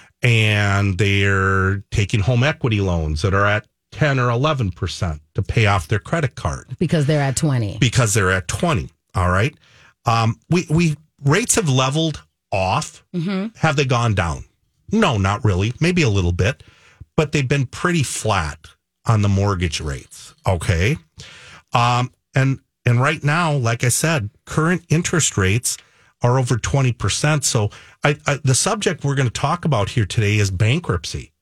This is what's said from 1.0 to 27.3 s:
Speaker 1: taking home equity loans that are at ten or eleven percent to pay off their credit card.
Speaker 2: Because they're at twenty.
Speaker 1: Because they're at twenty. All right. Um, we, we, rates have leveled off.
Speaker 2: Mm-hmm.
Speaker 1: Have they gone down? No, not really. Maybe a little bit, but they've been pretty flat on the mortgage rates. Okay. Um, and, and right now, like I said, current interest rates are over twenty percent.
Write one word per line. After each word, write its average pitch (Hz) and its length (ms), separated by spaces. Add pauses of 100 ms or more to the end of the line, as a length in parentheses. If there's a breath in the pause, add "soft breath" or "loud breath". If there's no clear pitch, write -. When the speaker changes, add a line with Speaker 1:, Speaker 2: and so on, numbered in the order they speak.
Speaker 1:
taking 104 300
home 120 220
equity 135 360
loans 80 440
that 95 100
are 101 120
at 104 220 (240)
ten 139 260
or 123 120
eleven 127 420
percent 82 500 (140)
to 110 60
pay 110 240
off 101 240
their 107 100
credit 160 360
card. - 320 (120)
Speaker 2:
Because 160 260
they're 151 160
at 139 140
twenty. 123 440
Speaker 1:
Because 113 340
they're 95 180
at 95 160
twenty. 120 420 (240)
All 90 160
right. 95 240 (520 soft breath)
Um, 113 340 (100)
we, 170 200
we, 156 260 (300)
rates 185 300
have 202 120
leveled 143 560 (260)
off. 98 540 (100)
Speaker 2:
Mm-hmm. 190 440
Speaker 1:
Have 156 180
they 147 100
gone 117 300
down? 82 300 (460)
No, 185 280
not 98 260
really. 101 340
Maybe 175 220
a 127 80
little 95 220
bit, 90 320 (520 loud breath)
but 156 160
they've 139 160
been 139 200
pretty 175 340
flat 92 560 (480)
on 110 160
the 101 80
mortgage 95 520
rates. - 520 (140)
Okay. 92 500 (760 loud breath)
Um, 123 380 (220)
and, 135 260 (280)
and 120 120
right 143 240
now, 156 300
like 117 300
I 123 60
said, 143 420 (140)
current 165 440
interest 165 480
rates 101 400 (460 soft breath)
are 127 160
over 123 180
twenty 131 340
percent. 147 540